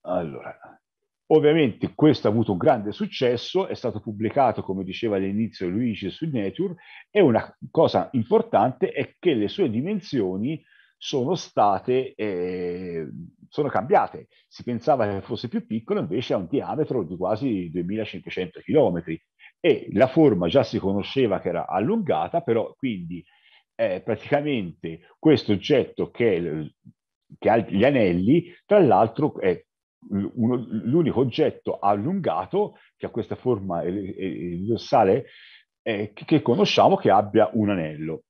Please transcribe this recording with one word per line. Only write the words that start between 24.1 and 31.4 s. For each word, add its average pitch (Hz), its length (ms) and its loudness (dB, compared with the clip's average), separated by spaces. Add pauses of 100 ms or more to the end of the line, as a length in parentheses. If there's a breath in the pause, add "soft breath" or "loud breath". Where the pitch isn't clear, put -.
questo 139 320 4
oggetto 101 580 0
che 113 260 0
è 82 40 -2
l-, 78 340 -6 (640)
che - 120 0
ha 110 80 4
gli 98 260 0
anelli, 120 680 2 (140 loud breath)
tra 208 140 4
l'altro 120 600 4
è 92 240 0 (460)
l-, 98 240 -2
uno, 123 220 0
l'unico 117 640 0
oggetto 123 580 -2